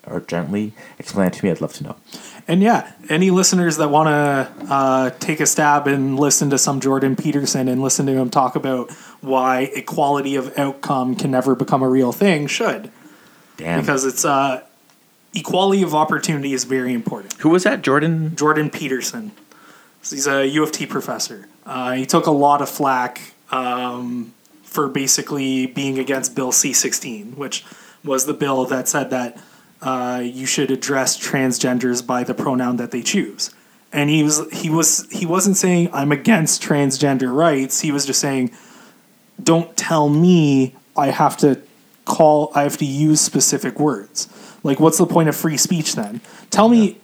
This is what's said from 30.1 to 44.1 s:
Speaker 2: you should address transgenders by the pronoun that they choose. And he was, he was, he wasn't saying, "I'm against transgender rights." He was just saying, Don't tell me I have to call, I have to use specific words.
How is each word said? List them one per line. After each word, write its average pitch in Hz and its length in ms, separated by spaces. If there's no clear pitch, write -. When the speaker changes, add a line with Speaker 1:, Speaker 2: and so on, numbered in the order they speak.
Speaker 2:
you 127 220
should 135 240
address 135 480
transgenders 123 880
by 123 200
the 139 100
pronoun 123 440
that 120 120
they 123 120
choose. - 480
And 143 160
he 156 140
was, 151 280
he - 200
was, 160 400
he 185 160
wasn't 190 320
saying, 175 340
"I'm 139 180
against 160 520
transgender 135 720
rights." 143 480
He 151 100
was 139 140
just 135 140
saying, 135 300
Don't 165 340
tell 151 320
me 147 640
I 143 120
have 147 300
to 139 220
call, 151 480
I 143 80
have 143 160
to 156 80
use 151 340
specific - 580
words. 127 500